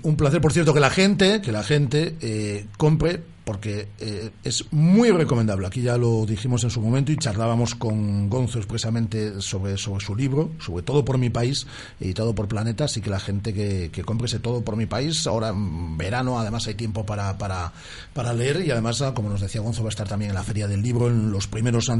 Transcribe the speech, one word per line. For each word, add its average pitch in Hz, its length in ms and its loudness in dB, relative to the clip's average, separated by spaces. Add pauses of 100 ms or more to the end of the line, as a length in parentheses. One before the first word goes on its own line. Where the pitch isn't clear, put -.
un 156 140 2
placer, 151 240 4
por 151 120 4
cierto, 156 220 4
que 147 60 6
la 135 100 6
gente, 196 520 4
que 113 100 -2
la 107 100 -2
gente, 147 600 2
eh, 107 440 -4 (100)
compre, 156 440 4 (240)
porque, 104 440 -4 (100)
eh, 107 300 -8 (160)
es - 300 -4
muy 190 360 8
recomendable. 113 560 2
Aquí 107 140 -4
ya 120 160 0
lo 117 300 2
dijimos 117 380 -2
en 117 60 0
su 113 120 -2
momento 131 300 2
y 147 40 2
charlábamos 113 580 0
con 101 540 -2
Gonzo 120 300 0
expresamente 107 840 -2
sobre, 98 380 -4
sobre 98 260 -4
su 101 100 -4
libro, 139 360 0 (100)
sobre 87 220 -6
Todo 139 200 2
por 127 140 0
mi 123 140 2
país, 120 360 -2 (320)
editado 107 360 -2
por 101 120 -2
Planeta, 110 380 -2
así 113 160 -2
que 98 80 -6
la 98 100 -2
gente 101 360 -4
que, 98 360 -2
que 87 140 -6
compre 113 220 -2
ese 117 120 -2
Todo 117 240 -2
por 107 140 -4
mi 113 80 0
país, 151 420 -2
ahora 110 220 0
en 87 480 -2
verano 123 420 -2
además 110 280 -4
hay 107 80 -6
tiempo 107 320 -4
para, 101 320 -4
para, 92 340 -6 (400)
para 120 220 -2
leer 139 320 0
y 147 40 0
además, 117 300 0
ah, 135 140 0
como 104 160 -2
nos 101 100 -2
decía 104 220 -4
Gonzo, 117 200 -2
va 110 60 -2
a - 80 -4
estar 104 100 -4
también 101 260 -2
en - 20 -2
la 92 100 -2
Feria 101 240 -2
del 101 140 0
Libro 120 260 2
en 113 240 2
los 98 140 0
primeros 117 540 0